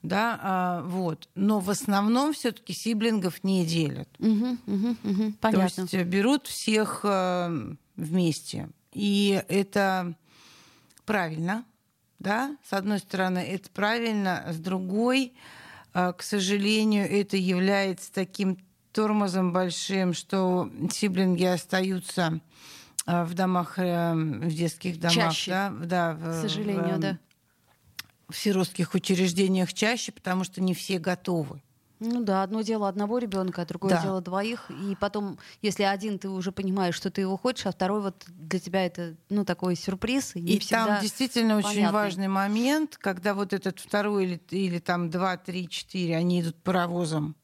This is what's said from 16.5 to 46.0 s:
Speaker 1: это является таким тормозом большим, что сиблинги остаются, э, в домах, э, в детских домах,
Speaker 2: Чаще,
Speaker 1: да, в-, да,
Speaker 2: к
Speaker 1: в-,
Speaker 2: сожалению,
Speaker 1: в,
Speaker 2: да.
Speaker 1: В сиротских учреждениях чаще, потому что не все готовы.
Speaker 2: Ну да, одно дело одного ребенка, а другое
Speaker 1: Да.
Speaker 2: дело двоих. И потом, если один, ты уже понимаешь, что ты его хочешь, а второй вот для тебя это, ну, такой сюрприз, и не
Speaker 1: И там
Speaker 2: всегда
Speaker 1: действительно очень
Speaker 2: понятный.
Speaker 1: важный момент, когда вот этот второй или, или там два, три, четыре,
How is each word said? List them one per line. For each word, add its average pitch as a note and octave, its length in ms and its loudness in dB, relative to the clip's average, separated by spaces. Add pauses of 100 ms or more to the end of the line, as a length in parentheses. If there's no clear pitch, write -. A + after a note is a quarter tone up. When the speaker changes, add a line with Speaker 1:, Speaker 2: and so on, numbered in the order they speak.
Speaker 1:
это G3+ 300 0
является F#3+ 760 2
таким F#3+ 460 -2 (360)
тормозом G3+ 600 2
большим, F#3 640 0
что F#3 560 0 (200)
сиблинги F#3 540 2
остаются, F3+ 960 0 (680)
э, F3 180 2
в E3+ 100 -6
домах, F3+ 440 0
э, E3+ 360 2
в D#3+ 400 0
детских E3 440 -2
домах, E3+ 160 2
Speaker 2:
Чаще, E3+ 360 2
Speaker 1:
да, G3 200 0
в-, D#3 160 -8
да, E3+ 280 0
Speaker 2:
к D#3 60 -10
Speaker 1:
в-, E3 200 -4
Speaker 2:
сожалению, F#3+ 560 0
Speaker 1:
в, D#3+ 40 0
Speaker 2:
да. F3+ 180 -2 (1120)
Speaker 1:
В - 60 -10
сиротских F#3 580 0
учреждениях F#3 800 2
чаще, A3+ 380 -2
потому F#3 320 -2
что - 180 -8
не F#3 120 2
все - 240 -4
готовы. E3 640 -2 (400)
Speaker 2:
Ну A#3 220 -2
да, F#3+ 180 2
одно G#3 200 -2
дело G#3+ 260 0
одного G#3 300 0
ребенка, F#3+ 440 -2
а E3+ 40 -4
другое F#3 260 0
Speaker 1:
Да. F3 60 4
Speaker 2:
дело F#3+ 240 -2
двоих. G3+ 480 -4
И F#3+ 260 -6
потом, G3+ 420 -4 (220)
если G#3 220 0
один, G3 360 0
ты G3 120 -6
уже F#3 200 -4
понимаешь, F#3+ 440 0
что - 160 -4
ты - 100 -4
его F#3+ 160 0
хочешь, B3+ 300 -2
а F#3+ 60 -2
второй G3 280 0
вот G3 260 -6
для E3+ 320 -4
тебя F#3 280 -2
это, F3 300 -6 (120)
ну, G3+ 160 0
такой F3+ 320 0
сюрприз, A3 600 -4
и F3 40 -6
не E3+ 160 2
Speaker 1:
И G#3 40 2
там A3 360 2
Speaker 2:
всегда - 0 -
Speaker 1:
действительно A3 600 2
очень G3+ 80 2
Speaker 2:
понятный. G#3 260 2
Speaker 1:
важный G3 360 0
момент, A3 680 0
когда F#3+ 380 -2
вот G3 180 -2
этот G3 260 -2
второй G#3 460 0
или, F3+ 260 -4
или F3+ 280 0
там F3 320 -2
два, F3+ 260 0
три, F3+ 320 -8
четыре, E3+ 480 -2